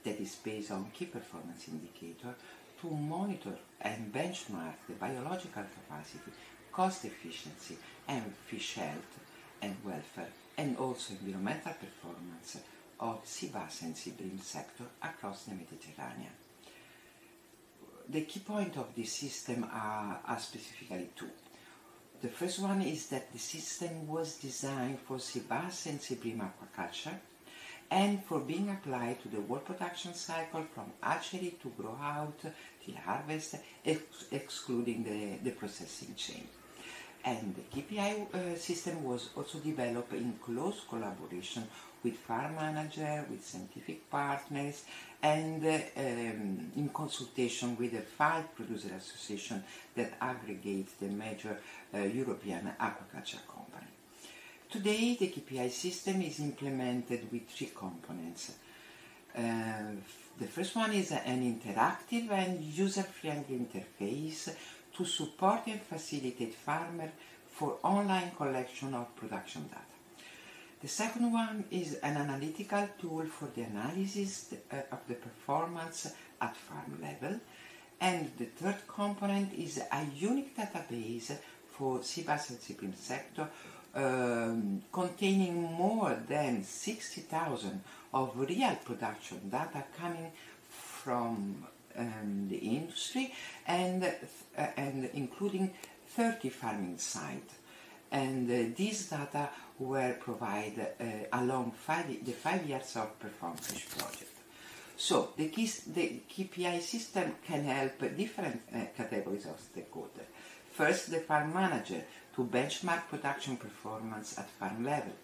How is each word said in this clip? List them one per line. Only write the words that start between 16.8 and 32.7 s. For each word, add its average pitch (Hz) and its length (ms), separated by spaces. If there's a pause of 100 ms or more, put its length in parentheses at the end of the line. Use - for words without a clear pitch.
The 156 140
key 196 180
point 202 360
of 123 200
this 113 160
system 123 580
are, 107 560
are 120 120
specifically - 760
two. - 140 (920)
The 127 60
first 180 320
one 196 220
is 156 260
that 131 240
the 120 80
system 160 680
was 156 300
designed 135 640
for 131 200
sea 127 280
bass 165 380
and 147 160
sea - 140
bream 113 260
aquaculture - 760 (720)
and 196 360
for 156 160
being 170 280
applied 123 520
to 107 80
the 104 120
whole 113 180
production 175 540
cycle 160 520 (100)
from - 160 (100)
hatchery 175 600
to 131 80
grow - 320
out 147 400
till - 540